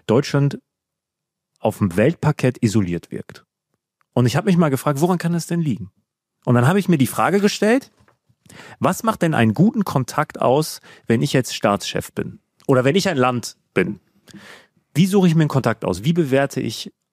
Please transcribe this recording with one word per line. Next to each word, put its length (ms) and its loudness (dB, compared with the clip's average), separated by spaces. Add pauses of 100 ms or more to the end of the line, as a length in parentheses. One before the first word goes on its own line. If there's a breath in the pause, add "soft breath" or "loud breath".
Deutschland 540 0 (960)
auf 200 -2
dem 180 -2
Weltparkett 640 0
isoliert 480 -2
wirkt. 340 -14 (680)
Und 140 2
ich 100 0
hab 100 -2
mich 100 2
mal 140 2
gefragt, 300 -2
woran 180 0
kann 140 -4
das 140 -4
denn 140 -4
liegen? 300 -4 (540)
Und 100 2
dann 120 4
hab 100 2
ich 120 -2
mir 100 4
die 80 2
Frage 340 0
gestellt, 500 0 (880 loud breath)
was 240 -2
macht 200 -2
denn 120 2
einen 200 2
guten 300 2
Kontakt 560 -4
aus, 400 0 (260 loud breath)
wenn 160 2
ich 100 -2
jetzt 220 0
Staatschef 580 -2
bin? 280 -10 (260)
Oder 180 2
wenn 120 2
ich 120 0
ein 80 -2
Land 400 0 (180)
bin? 260 -2 (960 loud breath)
Wie 120 4
suche 220 4
ich 60 4
mir 80 4
einen 60 2
Kontakt 360 -2
aus? 180 -4
Wie 100 0
bewerte 480 0
ich 320 -8 (200)